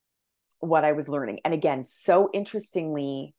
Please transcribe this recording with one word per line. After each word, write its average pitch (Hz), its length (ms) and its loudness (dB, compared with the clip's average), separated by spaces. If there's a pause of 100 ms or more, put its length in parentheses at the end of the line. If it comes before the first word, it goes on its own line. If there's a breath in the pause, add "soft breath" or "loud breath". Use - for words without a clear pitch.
(580)
what 160 260 2
I 151 60 6
was 147 180 0
learning. 135 360 -4
And 165 100 0
again, 147 300 0
so 190 500 4
interestingly 151 1040 -4